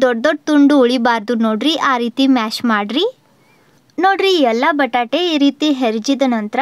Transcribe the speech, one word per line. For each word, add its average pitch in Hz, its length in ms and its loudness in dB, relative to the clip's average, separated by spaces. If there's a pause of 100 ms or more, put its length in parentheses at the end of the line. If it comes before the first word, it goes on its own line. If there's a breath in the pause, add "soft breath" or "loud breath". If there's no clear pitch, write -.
ದೊಡ್ಡ 240 220 0
ದೊಡ್ಡ 311 200 0
ತುಂಡು 285 360 4
ಉಳಿಬಾರ್ದು 240 560 0
ನೋಡ್ರಿ, 226 400 -2
ಆ 269 220 0
ರೀತಿ 240 300 0
ಮ್ಯಾಶ್ 240 380 0
ಮಾಡ್ರಿ. 220 400 -2 (960 soft breath)
ನೋಡ್ರಿ, 381 340 2
ಎಲ್ಲ 254 380 2
ಬಟಾಟೆ 285 640 -2
ಈ - 20 0
ರೀತಿ 285 340 0
ಹೆರಜಿದ 254 540 -2
ನಂತರ 226 360 -4